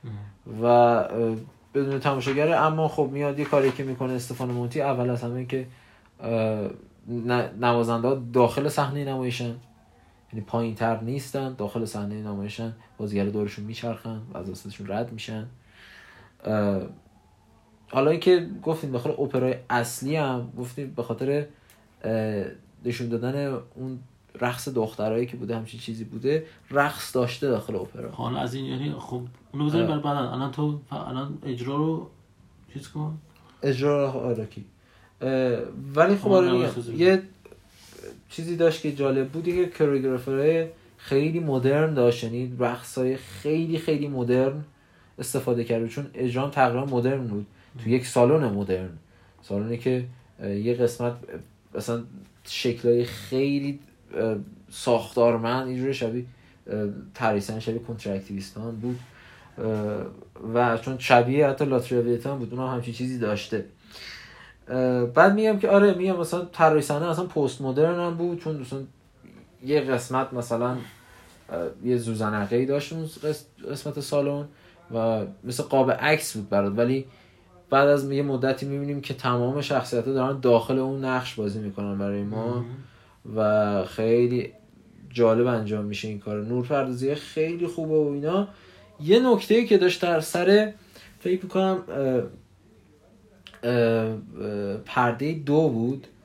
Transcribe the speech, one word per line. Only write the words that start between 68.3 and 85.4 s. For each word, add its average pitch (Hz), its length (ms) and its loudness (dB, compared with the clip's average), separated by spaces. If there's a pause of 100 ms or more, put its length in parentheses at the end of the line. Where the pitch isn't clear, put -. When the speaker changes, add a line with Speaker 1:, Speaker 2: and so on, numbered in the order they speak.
Speaker 2:
چون 156 160 -6
مثلاً 135 240 -8 (840)
یه 147 140 4
قسمت 131 520 -2
مثلاً، 120 380 -2
اه، 127 80 -4 (1040)
یه 123 120 2
زوزنقه‌ای 110 720 0
داشت 143 260 -2
اون 165 120 -6
قس-، 151 420 -6 (240)
قسمت 143 300 -8
سالن 143 440 0 (500)
و 113 300 2 (200)
مثل 123 180 -4
قاب 135 280 4
عکس - 460 0
بود 101 120 -8
برات، 101 280 2
ولی 131 280 2 (640)
بعد 139 180 6
از 139 220 4
یه 139 120 0
مدتی 135 440 0
می‌بینیم 143 340 -4
که 131 140 -8
تمام 123 460 0
شخصیت‌ها 131 520 -2
دارن 135 280 0
داخل 127 380 4
اون 135 260 -2
نقش 127 300 -2
بازی 104 240 -4
می‌کنن 101 400 -6
برای 101 240 -2
ما 110 240 -4
Speaker 1:
مهم. 123 180 -2 (720)
Speaker 2:
و 104 480 2
خیلی 120 680 2 (580)
جالب 120 360 6